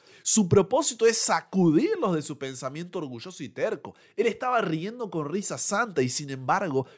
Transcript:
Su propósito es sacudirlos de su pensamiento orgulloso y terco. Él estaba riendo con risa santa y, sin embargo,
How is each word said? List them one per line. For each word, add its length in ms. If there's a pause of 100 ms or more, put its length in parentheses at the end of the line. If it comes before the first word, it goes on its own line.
(220)
Su 260
propósito 580
es 120
sacudirlos 960
de 80
su 160
pensamiento 600
orgulloso 460
y 60
terco. 440 (220)
Él 100
estaba 360
riendo 480
con 200
risa 280
santa 440
y, 60
sin 220
embargo, 560 (120)